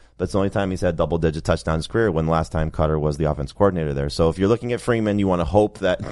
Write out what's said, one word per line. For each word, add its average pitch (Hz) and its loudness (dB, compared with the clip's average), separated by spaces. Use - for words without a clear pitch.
That's 90 -4
the 104 2
only 98 2
time 98 -2
he's 92 -4
had 87 0
double-digit 80 0
touchdowns 82 0
in 80 0
his 78 -8
career, 110 0
when 80 0
the 80 0
last 80 0
time 80 -2
Cutter 78 0
was 73 -2
the 76 0
offense 73 -6
coordinator 87 0
there. 69 -4
So 82 2
if 78 0
you're 95 2
looking 120 0
at 113 -6
Freeman, 110 0
you 98 2
wanna 87 2
hope 104 2
that 90 0